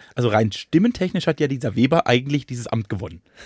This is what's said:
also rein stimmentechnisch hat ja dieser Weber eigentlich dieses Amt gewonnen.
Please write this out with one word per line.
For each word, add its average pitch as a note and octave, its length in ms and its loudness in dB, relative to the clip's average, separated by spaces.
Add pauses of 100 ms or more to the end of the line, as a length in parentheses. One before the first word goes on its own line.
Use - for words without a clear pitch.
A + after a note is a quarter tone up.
(140)
also A#2+ 140 0
rein G#2+ 240 2
stimmentechnisch F#3 760 0
hat D#3+ 140 0
ja D3+ 80 4
dieser B2+ 260 -4
Weber C3 320 2
eigentlich C3 400 0
dieses A#2+ 200 -10
Amt A2 240 -4
gewonnen. F#2 320 -8 (240)